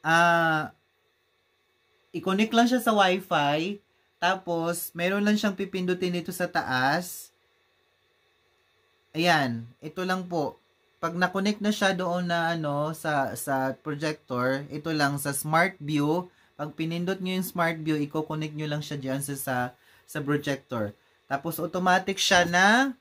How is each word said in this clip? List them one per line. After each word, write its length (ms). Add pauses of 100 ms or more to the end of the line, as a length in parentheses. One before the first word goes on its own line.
ah, 640 (1400)
i-connect 400
lang 160
siya 80
sa 160
wifi, 880 (400)
tapos 720
meron 320
lang 80
siyang 240
pipindutin 560
dito 160
sa 160
taas. 800 (1900)
Ayan, 480 (160)
ito 240
lang 240
po. 320 (400)
Pag 160
na-connect 480
na 80
siya 240
doon 320
na 240
ano, 400
sa, 480
sa 320
projector, 960
ito 240
lang 240
sa 160
smart 480
view. 480 (320)
Pag 160
pinindot 480
nyo 160
yung 80
smart 320
view, 160
i-connect 640
nyo 80
lang 160
siya 160
dyan 240
sa, 160
sa, 160 (480)
sa 160
projector. 720 (400)
Tapos 320
automatic 560
siya 240
na 580